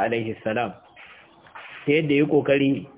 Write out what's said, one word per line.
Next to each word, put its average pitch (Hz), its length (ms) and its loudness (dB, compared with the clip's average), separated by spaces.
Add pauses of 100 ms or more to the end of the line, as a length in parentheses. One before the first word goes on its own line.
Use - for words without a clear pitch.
alaihi 113 400 -4
salam, 110 280 -4 (1120)
ta 147 60 0
yadda 151 240 2
ya 147 100 4
ƙoƙari 139 600 2 (120)